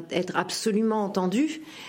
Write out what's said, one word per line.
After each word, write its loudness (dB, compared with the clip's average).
être -2
absolument 2
entendue. 2